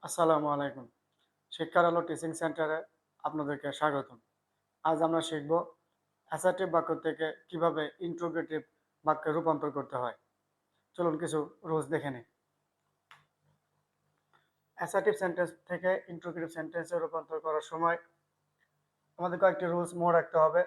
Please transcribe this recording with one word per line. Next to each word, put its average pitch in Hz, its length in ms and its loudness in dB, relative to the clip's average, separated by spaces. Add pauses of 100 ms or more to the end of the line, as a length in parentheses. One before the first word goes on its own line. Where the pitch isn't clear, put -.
আসসালামু 160 460 2
আলাইকুম। 139 320 -4 (680)
শিক্ষার 170 340 4
আলো 170 180 2
টিচিং 160 240 -4 (100)
সেন্টারে 156 360 -2 (500)
আপনাদেরকে 147 400 -4 (120)
স্বাগতম। 139 380 -2 (720)
আজ 160 80 2 (100)
আমরা 165 220 2
শিখব 151 220 -4 (800)
অ্যাসার্টিভ 180 460 0
বাক্য 160 140 2 (160)
থেকে 160 220 -2 (220)
কিভাবে 160 340 0 (240)
ইন্টারোগেটিভ 165 540 -4 (460)
বাক্যে 156 300 2
রূপান্তর 160 400 0
করতে 135 240 -6
হয়। 120 140 -4 (800)
চলুন 170 260 2
কিছু 156 180 -2 (300)
রুলস 156 240 0
দেখে 143 220 0
নিই। 120 100 -14 (2500)
অ্যাসার্টিভ 190 420 2
সেন্টেন্স 175 300 0 (180)
থেকে 175 200 -2 (240)
ইন্টারোগেটিভ 165 440 -8
সেন্টেন্সে 165 420 -6
রূপান্তর 160 460 -6
করার 156 260 -2
সময় 170 260 0 (1200)
আমাদের 175 220 -2
কয়েকটি 185 260 4
রুলস 175 240 0 (100)
মনে 170 160 4
রাখতে 165 260 2
হবে। 156 240 4